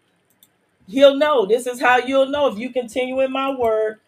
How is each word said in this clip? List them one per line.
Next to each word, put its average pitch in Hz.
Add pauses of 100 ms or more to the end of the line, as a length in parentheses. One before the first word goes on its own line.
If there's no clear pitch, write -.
(880)
he'll 269
know. 277
This 247
is 247
how 247
you'll 269
know 285
if 208
you 247
continue 254
in 262
my 269
word, 220